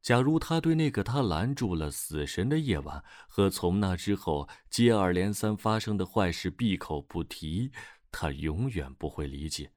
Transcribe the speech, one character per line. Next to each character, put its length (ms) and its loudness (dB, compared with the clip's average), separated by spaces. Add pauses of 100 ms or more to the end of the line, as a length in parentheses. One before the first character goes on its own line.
假 200 4
如 160 4
他 240 0
对 140 4
那 160 2
个 120 -2
他 200 0
拦 320 0
住 180 0
了 160 0
死 380 -4
神 200 -2
的 120 2
夜 180 0
晚 260 -8 (240)
和 220 4
从 300 2
那 180 2
之 180 0
后 320 -4 (220)
接 240 6
二 180 4
连 220 2
三 240 -2
发 220 2
生 180 -2
的 80 0
坏 260 0
事 200 -4
闭 260 0
口 240 -6
不 220 -6
提， 480 -6 (400)
他 200 -4
永 380 -2
远 240 -6
不 160 -6
会 160 -6
理 240 -8
解。 280 -8